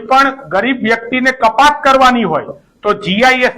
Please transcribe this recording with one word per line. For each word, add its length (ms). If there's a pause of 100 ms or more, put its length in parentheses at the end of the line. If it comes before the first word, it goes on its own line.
પણ 260 (160)
ગરીબ 320
વ્યક્તિને 560
કપાત 460
કરવાની 480
હોય 200 (280)
તો 120 (120)
જી 180
આઈ 240
એસ 100